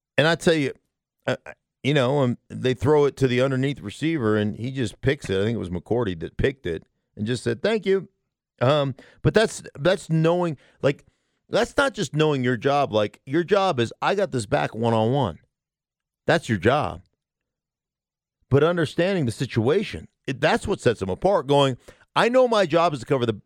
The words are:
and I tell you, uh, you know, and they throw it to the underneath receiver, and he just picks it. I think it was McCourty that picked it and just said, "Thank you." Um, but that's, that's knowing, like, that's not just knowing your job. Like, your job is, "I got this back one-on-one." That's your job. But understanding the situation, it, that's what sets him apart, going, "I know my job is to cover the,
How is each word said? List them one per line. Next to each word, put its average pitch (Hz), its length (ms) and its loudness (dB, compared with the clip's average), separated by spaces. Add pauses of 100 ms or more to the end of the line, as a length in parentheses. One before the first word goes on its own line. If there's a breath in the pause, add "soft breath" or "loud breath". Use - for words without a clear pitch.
(180)
and 143 100 4
I 165 80 2
tell 165 180 2
you, 143 200 0 (520)
uh, 131 100 -2 (480)
you 135 100 0
know, 139 300 2
and 123 140 0 (120)
they 113 240 -2
throw 147 320 4
it 135 120 -2
to 135 100 2
the 123 140 2
underneath 135 400 -2
receiver, 113 560 -2
and 104 180 -2
he 127 160 -8
just 131 300 -6
picks 139 280 -2
it. 95 100 0
I 101 40 0
think 117 120 -2
it 98 40 -6
was 92 100 -8
McCourty 92 520 -4
that 85 160 -10
picked - 280 -2
it 82 180 -6 (320)
and 104 120 -6
just 120 160 -4
said, 117 180 -4
"Thank 208 240 -2
you." 190 220 0 (540)
Um, 139 340 0 (260 loud breath)
but 147 120 0
that's, - 280 2 (160)
that's 175 320 0
knowing, 165 480 0 (240 soft breath)
like, - 240 -2 (440)
that's 208 280 -2
not 277 160 0
just 156 220 -6
knowing 147 280 0
your 123 140 0
job. 139 340 0
Like, 104 340 0
your 160 180 -2
job 185 360 2
is, 113 220 -2
"I 170 140 0
got 190 160 -2
this 117 140 -4
back 139 280 -2
one-on-one." 113 680 0 (840)
That's 156 240 0
your 110 80 0
job. 95 460 0 (1500)
But 139 140 6
understanding 170 600 0
the 113 60 -2
situation, 131 760 -2 (180)
it, 135 160 -8
that's 190 240 0
what 202 140 -4
sets 117 220 0
him 95 80 -4
apart, 170 360 0
going, 139 320 2 (380 loud breath)
"I 196 140 4
know 254 180 4
my 214 180 2
job 165 280 2
is 123 80 -8
to - 40 -12
cover 127 200 0
the, 110 200 -2